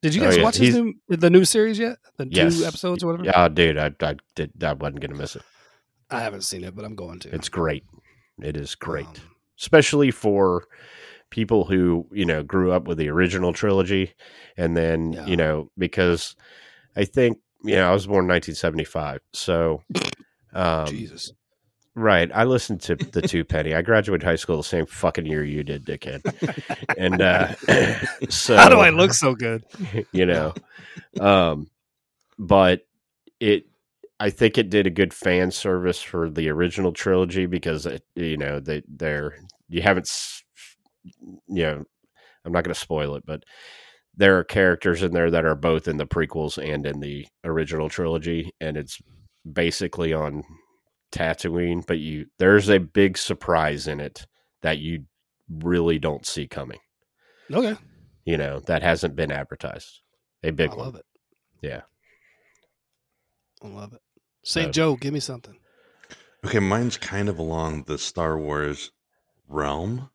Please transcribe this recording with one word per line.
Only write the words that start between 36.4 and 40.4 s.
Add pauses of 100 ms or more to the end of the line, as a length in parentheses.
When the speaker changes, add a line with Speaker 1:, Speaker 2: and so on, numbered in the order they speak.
Speaker 2:
original
trilogy
because
it, (100)
you
know,
they,
they're, (320)
you
haven't,
s-, (1040)